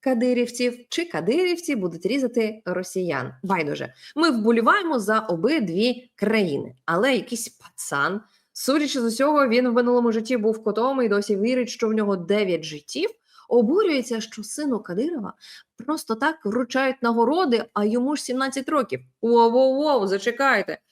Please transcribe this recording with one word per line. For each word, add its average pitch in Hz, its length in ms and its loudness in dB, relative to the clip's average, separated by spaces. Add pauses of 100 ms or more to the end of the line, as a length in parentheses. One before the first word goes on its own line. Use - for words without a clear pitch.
кадирівців, 247 880 0
чи 339 160 -4
кадирівці 330 680 0
будуть 180 300 -4
різати 226 600 0
росіян. 180 680 -4 (100)
Байдуже. 147 500 -2 (220)
Ми 320 140 4
вболіваємо 247 720 2
за 214 200 2
обидві 220 960 -2
країни. 196 600 -2 (100)
Але 214 300 2
якийсь 233 340 -6
пацан, 156 720 -4 (320)
судячи 285 480 0
з - 20 -2
усього, 269 440 2
він 247 220 2
в 233 40 0
минулому 240 380 2
житті 226 260 -2
був 220 260 0
котом 240 380 0
і 233 80 2
досі 202 280 0
вірить, 233 320 0
що - 180 -4
в 220 60 0
нього 208 220 0
дев'ять 180 480 0
життів, 156 460 -6 (400)
обурюється, 254 720 2
що 214 220 -12
сину 262 360 -4
Кадирова 220 540 -6 (520)
просто 294 300 -4
так 302 300 -4
вручають 254 560 -2
нагороди, 233 720 2
а 208 120 0
йому 247 300 0
ж - 80 -8
сімнадцять 262 460 -4
років. 294 300 -2 (220)
Воу-воу-воу, 247 840 4
зачекайте. 208 720 0 (120)